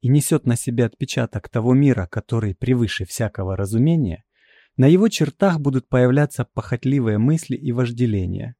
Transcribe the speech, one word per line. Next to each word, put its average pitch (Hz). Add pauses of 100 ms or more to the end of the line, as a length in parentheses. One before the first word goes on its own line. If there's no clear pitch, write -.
и 127
несет 147
на 117
себе 120
отпечаток -
того 120
мира, 131
который 110
превыше 117
всякого 95
разумения, 113 (520)
на 131
его 185
чертах 165
будут 135
появляться 127
похотливые 123
мысли 135
и 143
вожделения. 117